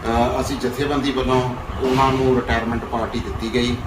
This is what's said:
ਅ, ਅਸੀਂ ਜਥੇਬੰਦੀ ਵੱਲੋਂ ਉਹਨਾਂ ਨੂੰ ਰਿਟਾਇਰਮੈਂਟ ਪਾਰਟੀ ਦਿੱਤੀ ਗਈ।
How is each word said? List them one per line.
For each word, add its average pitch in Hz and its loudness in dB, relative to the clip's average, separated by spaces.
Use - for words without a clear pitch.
ਅ, 120 2
ਅਸੀਂ 131 -2
ਜਥੇਬੰਦੀ 135 -2
ਵੱਲੋਂ 127 2
ਉਹਨਾਂ 135 4
ਨੂੰ 131 4
ਰਿਟਾਇਰਮੈਂਟ 117 -2
ਪਾਰਟੀ 113 -4
ਦਿੱਤੀ 113 -6
ਗਈ। 120 2